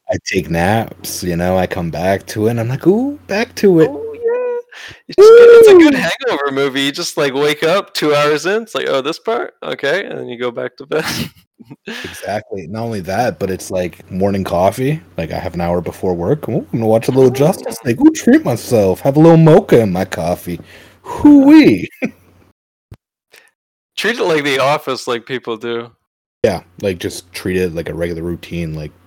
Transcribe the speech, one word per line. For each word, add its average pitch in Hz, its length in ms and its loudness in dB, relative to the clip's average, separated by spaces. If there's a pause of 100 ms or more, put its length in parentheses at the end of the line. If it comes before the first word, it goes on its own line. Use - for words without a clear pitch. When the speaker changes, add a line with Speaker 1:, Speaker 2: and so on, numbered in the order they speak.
(140)
Speaker 1:
I 101 120 -4
take 82 260 -6
naps, 92 720 -4
you 87 120 -4
know, 90 220 -2
I 92 80 0
come 87 240 -8
back 90 380 -4
to 107 200 -4
it, 117 40 0
and 120 80 -4
I'm 113 100 -6
like, 131 160 -8
"Ooh, 254 320 0 (100)
back 208 280 -6
to 185 240 2
it." 165 120 4
Speaker 2:
Oh, 440 220 -12
yeah. 480 920 -8
It's - 100 -6
just, 427 160 10
it's 466 360 10
a 403 40 8
good 320 220 8
Speaker 1:
Woo! 254 40 -4
Speaker 2:
hangover 143 520 -4
movie. 139 320 -2
You 139 80 -2
just, 165 260 -10
like, 139 160 -2
wake 147 300 -2
up 185 320 -2
two 151 180 0
hours 147 320 0
in, 214 180 -2
it's - 120 -14
like, 131 120 -6
"Oh, 135 140 -2
this 151 180 -8
part? - 440 -8
Okay," 151 420 -4
and 143 140 -12
then 127 100 -12
you 120 100 -12
go 123 120 -6
back 123 260 -12
to 135 80 -18
bed. 151 200 -6
<laughs> 143 100 -8 (880)
Speaker 1:
Exactly. 98 640 -12
Not 110 160 -10
only 113 180 -8
that, 95 380 -4
but 95 120 -4
it's, 92 200 -10
like, 90 400 -8
morning 95 320 -2
coffee, 127 580 -2 (160)
like, 80 140 -8
I 85 80 -8
have 85 160 -10
an 87 60 -6
hour 87 200 -2
before 90 340 -6
work, 95 340 -4
"Ooh, 123 100 -6
I'm 190 200 -8
gonna 110 80 -2
watch 113 200 2
a 143 40 0
little 131 200 4
Justice 156 520 -2
Speaker 2:
Mm. - 40 -8
Speaker 1:
League. 120 140 -4
Ooh, 311 100 6
treat 311 340 2
myself, 110 560 0
have 139 160 0
a - 20 4
little 165 180 6
mocha 160 440 6
in 104 120 -2
my 92 120 -2
coffee. 87 540 -6 (440)
Hoo-wee." 277 840 6 (120)
<laughs> - 2000 -20
Speaker 2:
Treat 226 220 -4
it - 60 -4
like 156 180 0
The 139 160 -2
Office, 135 480 -4
like 117 180 -6
people 120 320 -8
do. 117 340 -10 (520)
Speaker 1:
Yeah, 95 200 -2 (180)
like, 95 180 -4
just - 320 -12
treat 92 240 -6
it 92 180 -2
like 82 140 -8
a 82 60 -8
regular 82 280 -6
routine, 85 520 -8
like 76 180 -12 (160)